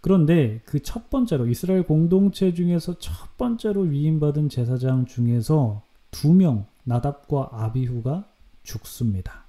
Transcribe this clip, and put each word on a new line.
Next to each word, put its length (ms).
그런데 640
그 160
첫 300
번째로, 360
이스라엘 360
공동체 720
중에서 440
첫 380
번째로 460
위임받은 680
제사장 560
중에서 800
두 220
명, 320
나답과 680
아비후가 720
죽습니다. 880